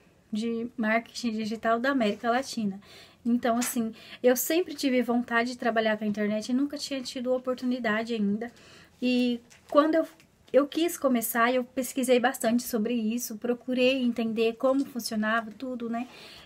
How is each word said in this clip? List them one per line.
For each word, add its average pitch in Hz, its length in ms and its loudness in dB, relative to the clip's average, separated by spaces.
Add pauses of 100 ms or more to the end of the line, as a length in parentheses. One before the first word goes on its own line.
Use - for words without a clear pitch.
(320)
de 226 440 -4
marketing 226 560 -2
digital 220 460 0
da 254 120 0
América 233 400 0
Latina. 220 500 -2 (440)
Então, 240 320 2
assim, 233 380 -2 (260)
eu 247 140 6
sempre 320 400 0
tive 254 280 2
vontade 240 500 0
de 247 60 -12
trabalhar 220 380 2
com 214 60 -8
a 214 60 -2
internet 214 400 -2
e 254 40 -2
nunca 285 240 0
tinha 277 240 -8
tido 247 320 -4
oportunidade 247 800 -2
ainda. 220 380 0 (500)
E 247 400 2 (300)
quando 311 240 6
eu, 320 120 4 (460)
eu 285 140 6
quis 330 320 -2
começar, 240 540 2
eu 254 100 2
pesquisei 254 560 0
bastante 240 460 0
sobre 233 300 -2
isso, 233 440 -4
procurei 254 640 0
entender 226 520 0
como 269 300 2
funcionava 220 680 -2
tudo, 247 360 -8
né? 233 200 -4 (380)